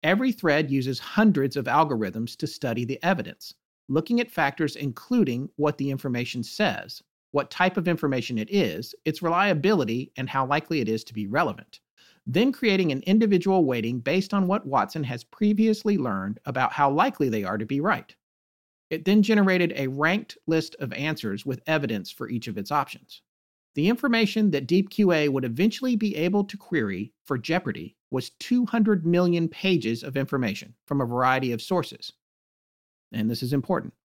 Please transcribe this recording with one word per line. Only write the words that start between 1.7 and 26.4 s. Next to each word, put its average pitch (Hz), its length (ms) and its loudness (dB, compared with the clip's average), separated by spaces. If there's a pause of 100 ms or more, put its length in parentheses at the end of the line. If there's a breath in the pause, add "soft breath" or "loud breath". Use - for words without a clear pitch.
to - 100 -6
study 120 380 -4
the 127 180 -6
evidence, - 520 -4 (340)
looking 160 320 0
at 240 100 -6
factors 143 460 -2
including 139 800 -2
what 147 220 0
the 139 120 -2
information 123 540 -4
says, - 580 -4 (300)
what 139 180 -2
type 185 260 0
of 175 120 0
information 131 500 0
it 107 120 -4
is, 123 440 -2 (100)
its 156 180 -2
reliability, 170 920 2
and 131 120 -6
how 135 180 0
likely 151 340 0
it 110 80 -2
is 110 160 -2
to - 80 -20
be 107 140 -6
relevant, 127 540 -4 (460 soft breath)
then 208 260 2
creating 190 400 2
an 135 140 -4
individual 190 580 4
weighting 120 340 -2
based 180 340 -2
on 196 140 2
what 196 200 0
Watson 135 380 0
has 120 200 -8
previously 214 760 2
learned 104 480 -4
about 127 260 0
how 143 180 2
likely 160 380 2
they 107 160 0
are 98 140 -2
to 110 80 -4
be 135 140 -2
right. - 340 -2 (720)
It 160 160 -6
then 208 180 6
generated 190 540 4
a 139 120 -4
ranked 156 580 -2
list 160 300 0
of 127 160 -8
answers 131 520 -4
with 127 220 -4
evidence 127 440 -2
for - 180 -12
each 117 180 -6
of 104 100 -8
its 101 140 -8
options. - 500 -6 (540)
The 170 140 2
information 226 640 2
that 139 160 -2
Deep 190 220 2
Q 190 220 4
A 151 160 4
would 135 160 0
eventually 208 520 0
be 208 200 0
able 180 280 2